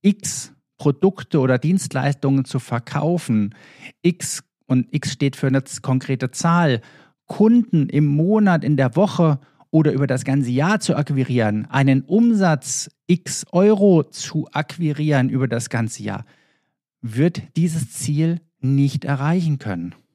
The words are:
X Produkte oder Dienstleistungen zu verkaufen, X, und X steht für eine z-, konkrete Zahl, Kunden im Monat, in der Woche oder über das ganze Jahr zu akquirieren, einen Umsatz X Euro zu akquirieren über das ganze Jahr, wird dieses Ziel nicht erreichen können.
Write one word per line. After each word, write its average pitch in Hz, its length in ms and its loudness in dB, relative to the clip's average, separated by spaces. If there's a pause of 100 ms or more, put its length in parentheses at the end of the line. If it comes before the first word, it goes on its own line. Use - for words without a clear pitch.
X - 520 -2 (240)
Produkte 156 600 0
oder 127 180 2
Dienstleistungen 139 880 -2
zu - 140 -6
verkaufen, 120 960 -2 (460)
X, - 420 -2 (220)
und 127 280 0
X - 180 -4
steht 139 240 -2
für 139 120 -2
eine 135 160 0
z-, - 180 -14
konkrete 131 500 -2
Zahl, 165 500 2 (460)
Kunden 220 640 2
im 151 160 2
Monat, 175 580 2
in 147 140 0
der 131 180 0
Woche 165 440 2 (320)
oder 156 200 4
über 135 160 0
das 123 160 -2
ganze 135 280 0
Jahr 160 280 0
zu - 160 -2
akquirieren, 123 760 -2
einen 135 320 2
Umsatz 202 880 0 (180)
X - 440 -2
Euro 196 520 4
zu - 480 -8
akquirieren 151 800 -2
über 127 180 -2
das 113 220 -4
ganze 113 340 -6
Jahr, 104 220 -8 (760)
wird 127 400 -2 (140)
dieses 160 360 -2
Ziel 160 500 -2 (180)
nicht 139 460 0
erreichen 147 540 -2
können. 87 360 -8 (180)